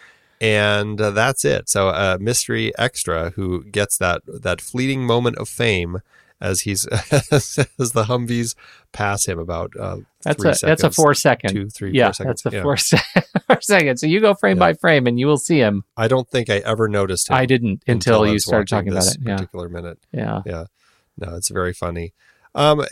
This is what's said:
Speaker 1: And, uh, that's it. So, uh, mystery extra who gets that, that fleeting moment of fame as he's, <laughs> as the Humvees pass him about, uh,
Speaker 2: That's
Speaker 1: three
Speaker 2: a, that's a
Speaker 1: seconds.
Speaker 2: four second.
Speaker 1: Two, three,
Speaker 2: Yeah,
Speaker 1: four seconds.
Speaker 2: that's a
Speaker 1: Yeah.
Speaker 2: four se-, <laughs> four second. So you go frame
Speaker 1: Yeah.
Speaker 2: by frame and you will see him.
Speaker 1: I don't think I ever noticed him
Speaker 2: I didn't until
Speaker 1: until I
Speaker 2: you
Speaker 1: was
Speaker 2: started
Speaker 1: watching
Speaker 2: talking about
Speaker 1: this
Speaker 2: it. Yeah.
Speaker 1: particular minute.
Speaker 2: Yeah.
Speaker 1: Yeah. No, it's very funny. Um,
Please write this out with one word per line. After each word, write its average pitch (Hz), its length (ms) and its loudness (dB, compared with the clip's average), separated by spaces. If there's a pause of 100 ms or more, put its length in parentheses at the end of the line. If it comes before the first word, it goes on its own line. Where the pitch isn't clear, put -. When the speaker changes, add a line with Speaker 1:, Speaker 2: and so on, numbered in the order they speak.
(400)
Speaker 1:
And, 104 600 0
uh, 107 100 2
that's 113 340 0
it. - 240 0
So, 95 200 2
uh, 92 320 0
mystery 113 580 -2
extra 85 520 -2
who 90 340 -4
gets 101 340 -2
that, 87 280 0
that - 340 -6
fleeting 131 440 -4
moment 120 320 0
of - 120 -8
fame 92 520 -2 (400)
as 95 220 -2
he's, 101 240 -4
<laughs> - 0 -
as - 1080 -2
the 110 160 0
Humvees 120 460 -2 (380)
pass 104 340 -4
him 90 120 -6
about, 85 400 -6
uh, 95 200 -8 (260)
Speaker 2:
That's 147 160 -2
Speaker 1:
three 156 100 4
Speaker 2:
a, 131 40 2
that's - 80 -2
a 160 140 2
Speaker 1:
seconds. - 200 0
Speaker 2:
four 147 180 6
second. 117 380 2
Speaker 1:
Two, 101 160 -4
three, 101 240 -8
Speaker 2:
Yeah, 120 140 4
Speaker 1:
four 95 80 4
seconds. - 280 -6
Speaker 2:
that's - 120 -4
a - 20 -4
Speaker 1:
Yeah. 98 60 -4
Speaker 2:
four 139 160 0
se-, - 200 2 (240)
<laughs> - 240 -6
four - 140 4
second. 147 380 2
So 156 80 -2
you 175 140 4
go 214 120 6
frame 196 240 2
Speaker 1:
Yeah. 180 40 2
Speaker 2:
by 175 120 6
frame 156 340 4
and 120 140 2
you 135 60 2
will 147 100 4
see 156 220 2
him. 104 260 2 (140)
Speaker 1:
I 113 100 2
don't 127 220 0
think 120 180 0
I 101 160 2
ever 110 240 0
noticed 98 400 0
him 135 80 2
Speaker 2:
I 131 80 4
didn't 120 420 0
until 117 280 2
Speaker 1:
until 107 80 6
I 107 60 4
Speaker 2:
you 107 40 2
Speaker 1:
was 104 120 0
Speaker 2:
started 107 280 0
Speaker 1:
watching 113 60 0
Speaker 2:
talking 98 140 -2
about 92 120 0
Speaker 1:
this 95 120 0
Speaker 2:
it. - 60 -14
Yeah. 104 140 -2
Speaker 1:
particular 90 320 -8
minute. 85 300 -12 (140)
Speaker 2:
Yeah. 110 340 -4
Speaker 1:
Yeah. 85 180 -8 (540)
No, 85 180 -10
it's - 140 -6
very 90 240 -4
funny. 85 400 -8 (380)
Um, 151 400 2